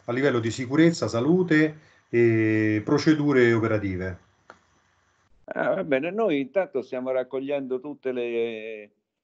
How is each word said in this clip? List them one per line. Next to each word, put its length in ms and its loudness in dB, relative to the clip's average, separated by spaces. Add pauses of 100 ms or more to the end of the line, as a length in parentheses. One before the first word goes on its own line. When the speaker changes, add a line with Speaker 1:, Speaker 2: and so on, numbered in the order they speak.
Speaker 1:
a 60 -6
livello 280 0
di 100 -2
sicurezza, 580 0
salute 800 0 (220)
e 760 2
procedure 680 4
operative. 760 -2 (1160)
Speaker 2:
Ah, 300 -4
va 80 -4
bene, 280 -2
noi 300 0
intanto 400 -4
stiamo 300 -6
raccogliendo 680 -4
tutte 320 -8
le, 800 -6 (320)